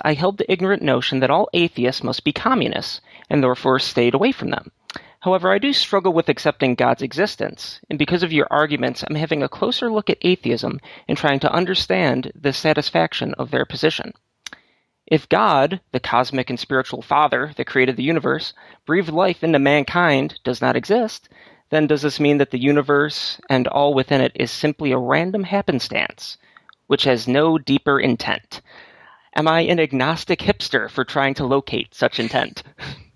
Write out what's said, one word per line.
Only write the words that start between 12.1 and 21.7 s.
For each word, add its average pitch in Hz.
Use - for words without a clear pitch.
the 139
satisfaction -
of 139
their 139
position. -
If 156
God, 180
the 127
cosmic 127
and 123
spiritual -
father 147
that 120
created 127
the 120
universe, 147
breathed 165
life 175
into 160
mankind, 143
does 127
not 127
exist, 214
then 151